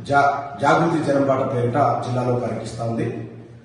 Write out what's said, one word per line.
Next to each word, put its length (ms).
జా-, 540
జాగృతి 420
జనంపాట 500
పేరిట 200
జిల్లాలో 600
పర్యటిస్తా 500
ఉంది. 440